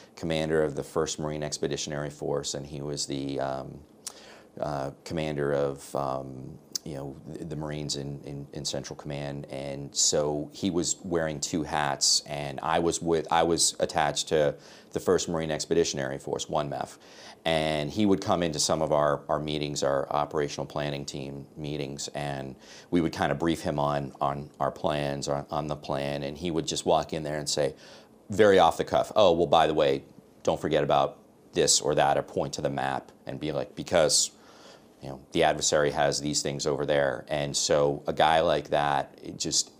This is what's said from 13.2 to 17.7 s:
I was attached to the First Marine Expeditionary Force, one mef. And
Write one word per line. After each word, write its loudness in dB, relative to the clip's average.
I 6
was 2
attached 0
to 4
the -4
First 2
Marine -2
Expeditionary 0
Force, -6
one -2
mef. -8
And 2